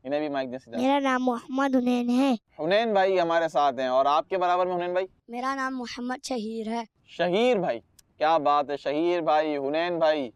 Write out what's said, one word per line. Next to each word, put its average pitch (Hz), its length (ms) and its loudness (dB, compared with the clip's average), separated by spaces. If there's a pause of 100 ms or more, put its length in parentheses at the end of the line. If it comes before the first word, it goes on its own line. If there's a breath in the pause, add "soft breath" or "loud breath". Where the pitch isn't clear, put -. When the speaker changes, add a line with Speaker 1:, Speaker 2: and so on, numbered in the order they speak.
Speaker 1:
انہیں 143 180 -4
بھی 151 80 -4
مائک 135 240 -4
دیں 127 60 -10
سیدھا۔ 123 200 -12
Speaker 2:
میرا 269 200 0
نام 262 260 -2
محمد 254 500 -2
حنین 247 360 0
ہے۔ 254 240 2 (300)
Speaker 1:
حنین 214 280 2
بھائی 190 280 4
ہمارے 165 280 2
ساتھ 143 320 0
ہیں، 131 60 0
اور 131 200 4
آپ 147 220 2
کے 190 100 -2
برابر 180 280 2
میں 180 80 -2
حنین 175 180 -4
بھائی؟ 185 140 0 (220)
Speaker 2:
میرا 247 260 -4
نام 262 240 -4
محمد 247 460 -8
شہیر 220 440 -6
ہے۔ 233 140 -4 (220)
Speaker 1:
شہیر 208 520 2
بھائی، 143 240 -2 (380)
کیا 156 200 4
بات 143 320 2
ہے، 143 60 0
شہیر 165 440 0
بھائی، 156 360 2
حنین 160 420 -2
بھائی 156 380 0